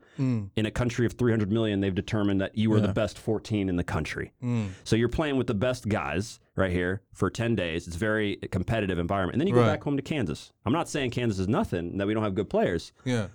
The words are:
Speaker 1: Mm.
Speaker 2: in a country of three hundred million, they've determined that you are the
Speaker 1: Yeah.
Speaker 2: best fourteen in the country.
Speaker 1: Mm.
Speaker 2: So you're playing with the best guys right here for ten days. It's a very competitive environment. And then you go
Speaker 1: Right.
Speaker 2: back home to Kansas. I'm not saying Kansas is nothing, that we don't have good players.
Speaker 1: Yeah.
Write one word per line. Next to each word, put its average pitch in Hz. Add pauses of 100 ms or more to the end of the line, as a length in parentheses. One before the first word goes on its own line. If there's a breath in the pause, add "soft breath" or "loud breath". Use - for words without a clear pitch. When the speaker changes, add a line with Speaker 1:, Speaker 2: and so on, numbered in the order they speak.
(180 soft breath)
Speaker 1:
Mm. 120
Speaker 2:
in 110
a 107
country 120
of 110
three 123
hundred 107
million, 107
they've 98
determined 101
that 95
you 110
are 107
the 101
Speaker 1:
Yeah. 98
Speaker 2:
best 107
fourteen 104
in 92
the 87
country. - (100)
Speaker 1:
Mm. 117 (160 loud breath)
Speaker 2:
So -
you're 113
playing 147
with 123
the 123
best 110
guys 87 (160)
right 92
here 90 (100)
for 95
ten 113
days. 85
It's 82
a -
very 107 (140)
competitive 95
environment. 87
And 123
then 180
you 156
go 120
Speaker 1:
Right. 110
Speaker 2:
back -
home 143
to 135
Kansas. 110 (120)
I'm 113
not 160
saying 131
Kansas 113
is 92
nothing, 92
that 98
we 107
don't 110
have 98
good 98
players. 131 (100)
Speaker 1:
Yeah. 117